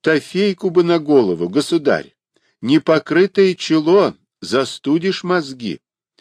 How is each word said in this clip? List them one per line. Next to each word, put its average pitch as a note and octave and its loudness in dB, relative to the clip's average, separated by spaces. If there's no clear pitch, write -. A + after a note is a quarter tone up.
тафейку F3+ -2
бы E3+ 2
на E3+ 0
голову, G#2 2
государь, C#3 -2
непокрытое E3 2
чело, D#3+ 0
застудишь C#3 -4
мозги». C3+ -6